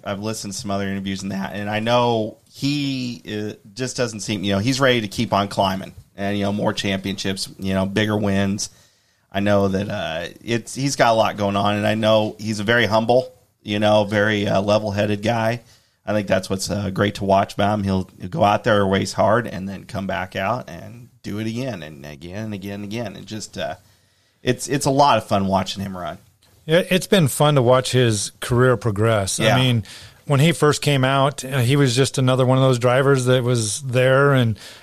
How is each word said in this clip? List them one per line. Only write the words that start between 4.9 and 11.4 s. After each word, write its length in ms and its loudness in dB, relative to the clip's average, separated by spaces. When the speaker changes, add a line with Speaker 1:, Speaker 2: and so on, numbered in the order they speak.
Speaker 1:
to 80 -4
keep 240 -4
on 160 2
climbing 440 -2
and, 220 -4
you 80 -2
know, 80 -2
more 180 -2
championships, 760 -4
you 140 -4
know, 120 0
bigger 300 0
wins. 540 -2
I 80 -4
know 260 2
that, 220 -2
uh, 380 -6
it's, 320 -6
he's 220 -4
got 160 4
a 40 4
lot 200 2
going 220 0